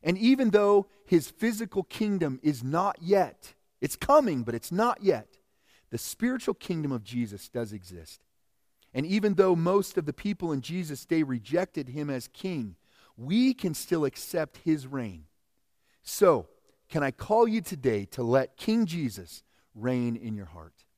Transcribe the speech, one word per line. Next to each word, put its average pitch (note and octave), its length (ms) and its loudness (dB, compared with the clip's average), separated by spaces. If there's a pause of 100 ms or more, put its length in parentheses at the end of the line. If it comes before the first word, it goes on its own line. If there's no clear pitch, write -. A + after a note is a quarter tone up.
And F3+ 160 0
even A#3+ 340 4
though G3+ 360 6 (180)
his E3+ 240 2
physical A3 540 -4
kingdom F3 580 -2
is C#3 220 0
not E3+ 380 -2
yet, F3+ 540 0 (260)
it's - 160 -4
coming, A3+ 460 4
but A#2+ 120 -4
it's - 160 -8
not G#3+ 300 0
yet, D3+ 360 0 (520)
the A#2 80 -8
spiritual - 560 -4
kingdom D#3 400 -6
of A2+ 100 -6
Jesus G#2 460 -8
does A2+ 240 -8
exist. F2+ 480 -18 (720)
And C3+ 120 -4
even G3+ 300 0
though F#3 200 6
most F3+ 420 0
of E3 80 -2
the C#3+ 80 -4
people F3+ 380 -4
in C#3 100 -2
Jesus' D#3+ 440 -8
day D#3+ 180 2
rejected C3+ 680 -4
him D3 200 -6
as B2+ 180 -6
king, C3+ 480 -8 (400)
we A3 380 2
can F3+ 200 -4
still D#3+ 300 -2
accept - 600 -4
his D3+ 240 0
reign. G#2+ 380 -8 (760)
So, D#3+ 460 4 (420)
can D3+ 140 -2
I C3+ 80 0
call A#3 360 2
you A3 140 0
today B2+ 440 -2
to - 180 -8
let B2 340 2
King A3+ 280 0
Jesus C3+ 580 -6 (320)
reign A#2+ 400 -2
in A2 200 -8
your G2 120 -10
heart? D#2+ 380 -20 (120)